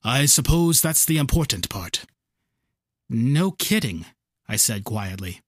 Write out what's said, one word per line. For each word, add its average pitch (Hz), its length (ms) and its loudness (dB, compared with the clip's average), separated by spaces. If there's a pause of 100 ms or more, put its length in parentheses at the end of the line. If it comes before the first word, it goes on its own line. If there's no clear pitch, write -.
"I 135 240 2
suppose 165 540 4
that's 160 240 2
the 156 140 2
important 139 500 0
part." - 380 -8 (1040)
"No 143 400 0
kidding," 120 560 -2 (420)
I 107 80 -4
said 104 280 0
quietly. 95 640 -8